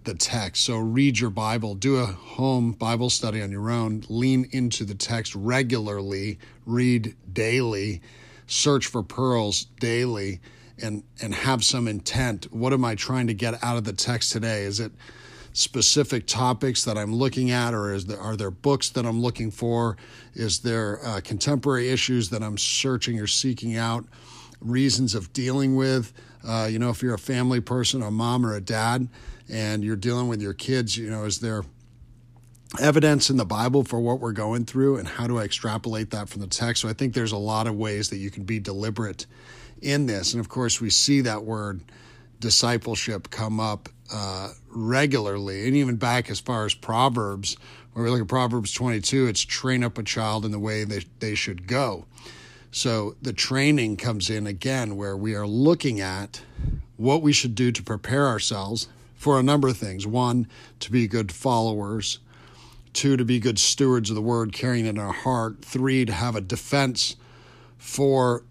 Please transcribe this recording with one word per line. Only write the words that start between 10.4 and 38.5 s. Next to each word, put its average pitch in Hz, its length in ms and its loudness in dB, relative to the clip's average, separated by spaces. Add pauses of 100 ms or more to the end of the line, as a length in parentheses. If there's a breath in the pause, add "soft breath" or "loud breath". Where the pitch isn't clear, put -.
and, 104 200 -6 (180)
and 107 120 -4
have 127 300 0
some 120 240 2
intent. 110 640 -2
What 123 220 0
am 131 100 4
I 113 120 0
trying 127 320 -2
to 113 60 0
get 117 300 -4
out 120 140 0
of 110 80 -2
the 107 80 -6
text 117 400 -2
today? 110 300 -2
Is 101 180 -4
it 110 100 -8 (640 loud breath)
specific - 760 2
topics 123 560 0
that 110 140 -2
I'm 107 160 -4
looking 127 380 0
at, 120 220 0
or 104 200 -2
is 95 140 -4
there, 104 120 -8
are 110 160 -6
there 101 160 -4
books 135 380 2
that 123 160 -2
I'm 117 160 0
looking 120 300 -2
for? 117 440 0 (380 loud breath)
Is 110 260 -2
there, 113 460 -2
uh, 104 180 -4
contemporary 127 640 0
issues 123 420 0
that 110 120 -4
I'm 101 140 -4
searching 120 640 0
or 104 60 -4
seeking 117 500 -2
out, 117 280 -2 (540 loud breath)
reasons 123 560 2
of 92 160 -6
dealing 131 460 2
with? 131 340 2 (340 loud breath)
Uh, 113 240 0
you 110 80 -2
know, 120 120 2
if 110 120 -4
you're 123 120 0
a 101 60 -2
family 127 420 2
person, 123 400 0
a 104 100 -4
mom 117 340 2
or 110 80 0
a 101 80 -6
dad, 117 460 0 (420 loud breath)
and 107 320 -2
you're 107 140 0
dealing 120 320 0
with 113 140 -2
your 98 120 -4
kids, 123 440 0
you 110 120 -6
know, 110 140 -4
is 104 160 -2
there 110 240 -2 (1160)
evidence 147 500 6
in 135 60 2
the 117 100 4
Bible 123 380 2
for 117 160 -2
what 120 220 0
we're 117 100 -4
going 110 320 0
through, 135 340 2
and 87 100 -6
how 120 200 -4
do 120 100 0
I 110 60 0
extrapolate 110 680 -4
that 104 180 -6
from - 100 -10
the 98 80 -8
text? 117 340 0
So 110 80 -2
I 110 40 -2
think 123 200 -2
there's 113 200 0
a 104 40 -2
lot 110 300 0
of 107 80 -2
ways 104 340 -2
that 98 80 -8
you 98 140 -6
can 98 140 -10
be 113 140 -4